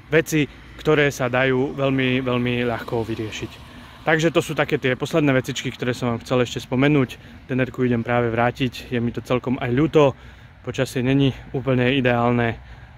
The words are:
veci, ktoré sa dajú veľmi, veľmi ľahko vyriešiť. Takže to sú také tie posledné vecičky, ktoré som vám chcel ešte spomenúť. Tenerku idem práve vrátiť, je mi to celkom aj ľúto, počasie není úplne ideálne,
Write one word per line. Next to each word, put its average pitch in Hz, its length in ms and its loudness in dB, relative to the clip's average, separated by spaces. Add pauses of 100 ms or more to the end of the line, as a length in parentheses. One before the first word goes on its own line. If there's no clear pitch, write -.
veci, 156 400 2 (320)
ktoré 147 320 2
sa 127 160 -2
dajú 131 480 0
veľmi, 131 480 0
veľmi 123 400 0
ľahko 113 400 -4
vyriešiť. 110 640 -10 (320)
Takže 156 320 2
to 170 80 4
sú 143 160 -4
také 147 240 0
tie 127 160 0
posledné 147 320 0
vecičky, 131 400 0
ktoré 123 240 -4
som 123 160 -4
vám 117 160 -4
chcel 127 160 2
ešte 120 240 -4
spomenúť. 135 560 2 (240)
Tenerku 127 400 -2
idem 120 160 0
práve 120 320 0
vrátiť, 120 560 -2
je 127 80 -2
mi 117 160 -2
to 120 80 -8
celkom 127 400 -2
aj 127 80 -4
ľúto, 143 480 4 (480)
počasie 127 400 -2
není 139 240 4 (240)
úplne 127 400 2
ideálne, 120 640 2 (400)